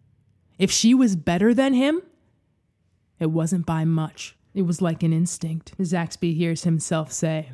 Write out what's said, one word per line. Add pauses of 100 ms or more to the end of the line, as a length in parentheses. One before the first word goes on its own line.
(580)
If
she
was
better
than
him, (1200)
it
wasn't
by
much. (180)
It
was
like
an
instinct.
Zaxby
hears
himself
say,